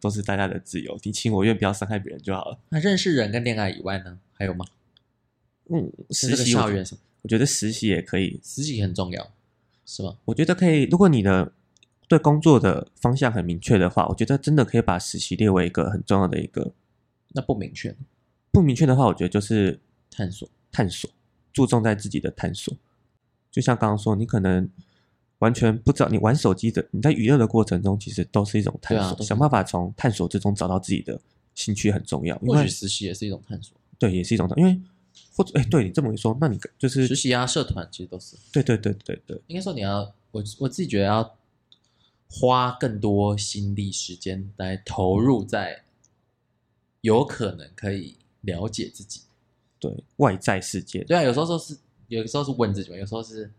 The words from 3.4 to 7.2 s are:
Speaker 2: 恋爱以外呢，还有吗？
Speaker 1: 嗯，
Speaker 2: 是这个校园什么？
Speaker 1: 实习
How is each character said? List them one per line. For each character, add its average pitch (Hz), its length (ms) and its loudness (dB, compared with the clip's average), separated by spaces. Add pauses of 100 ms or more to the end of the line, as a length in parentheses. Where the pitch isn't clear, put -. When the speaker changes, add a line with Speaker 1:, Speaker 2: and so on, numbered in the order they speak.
Speaker 2:
恋 117 140 -2
爱 104 100 0
以 - 140 -8
外 95 160 -4
呢， 92 200 -14 (140)
还 101 140 -6
有 92 80 -4
吗？ 90 100 -8 (1040)
Speaker 1:
嗯， 160 220 -2 (160)
Speaker 2:
是 - 200 -4
这 123 100 0
个 123 80 0
校 120 240 2
园 98 120 -2
什 92 120 -12
么？ - 60 -20
Speaker 1:
实 - 20 -20
习 - 20 -20 (160)